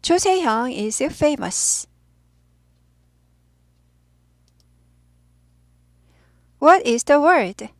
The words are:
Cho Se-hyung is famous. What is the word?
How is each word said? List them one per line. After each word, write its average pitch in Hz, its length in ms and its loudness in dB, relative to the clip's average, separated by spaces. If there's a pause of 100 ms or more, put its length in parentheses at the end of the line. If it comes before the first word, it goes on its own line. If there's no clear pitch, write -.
Cho 339 160 0
Se-hyung 254 540 -2
is 220 300 -6 (100)
famous. - 760 -4 (4000)
What 339 260 6
is 233 180 -2
the 285 160 4
word? 269 500 0 (100)